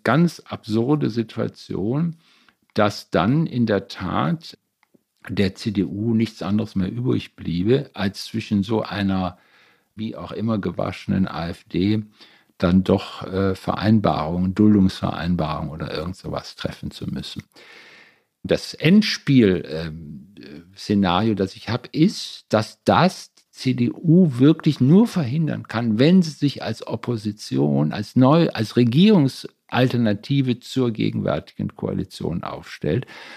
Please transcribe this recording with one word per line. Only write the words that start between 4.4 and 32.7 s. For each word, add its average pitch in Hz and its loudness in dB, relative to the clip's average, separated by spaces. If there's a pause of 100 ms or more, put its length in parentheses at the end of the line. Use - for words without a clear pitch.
der 95 -2
C - -6
D 101 0
U 107 -2
nichts 110 -2
anderes 107 -2
mehr 95 -2
übrig 120 -4
bliebe, 104 0
als 98 -6
zwischen 107 -2
so 107 -2
einer 95 -4 (580)
wie 110 -10
auch 85 -14
immer 110 -4
gewaschenen 95 -4
A 82 -6
F - -12
D 104 -2 (580)
dann 92 4
doch, - -2
äh, 95 -2
Vereinbarungen, 90 0
Duldungsvereinbarungen 90 2
oder 78 -10
irgend 85 -8
sowas - -10
treffen - -10
zu - -12
müssen. - -10 (1000)
Das - -2
Endspiel, 139 4
ähm, 78 -12
äh, 87 -20
Szenario, 101 0
das 98 -2
ich - -12
hab, 120 -4
ist, - -2
dass - -2
das 123 2
die - -20
C - -4
D 123 0
U 160 4
wirklich 151 2
nur 185 6
verhindern 135 -4
kann, 110 0
wenn 175 6
sie 160 -2
sich 143 -4
als - -8
Opposition, 131 -2
als - -6
neu-, 147 6
als - -6
Regierungsalternative 127 2
zur 123 -2
gegenwärtigen 107 -4
Koalition - -6
aufstellt - -6 (300)